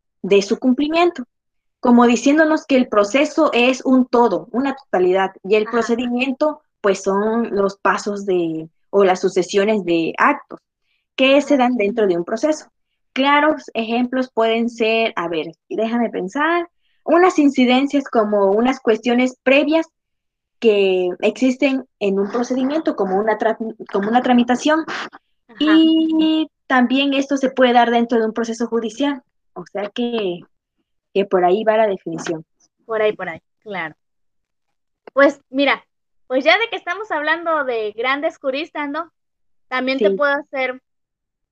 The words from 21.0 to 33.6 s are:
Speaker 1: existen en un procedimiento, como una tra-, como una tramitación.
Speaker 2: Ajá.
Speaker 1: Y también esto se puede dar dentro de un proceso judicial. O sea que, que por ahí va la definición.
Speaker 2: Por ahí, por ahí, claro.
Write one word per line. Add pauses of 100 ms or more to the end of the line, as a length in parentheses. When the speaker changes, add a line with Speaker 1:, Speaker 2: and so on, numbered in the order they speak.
Speaker 1:
existen (140)
en
un
procedimiento,
como
una
tra-, (340)
como
una
tramitación.
Speaker 2:
Ajá.
Speaker 1:
Y (180)
también
esto
se
puede
dar
dentro
de
un
proceso
judicial. (320)
O
sea
que, (760)
que
por
ahí
va
la
definición. (420)
Speaker 2:
Por
ahí,
por
ahí, (200)
claro. (1160)